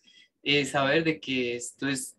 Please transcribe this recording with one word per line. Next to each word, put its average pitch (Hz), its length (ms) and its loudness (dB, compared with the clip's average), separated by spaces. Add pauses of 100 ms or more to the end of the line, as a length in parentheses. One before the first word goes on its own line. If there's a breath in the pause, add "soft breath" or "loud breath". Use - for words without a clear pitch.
(420 soft breath)
eh, 143 240 2
saber 139 380 2
de 156 140 0
que 123 380 -2
esto - 320 -6
es 135 300 -4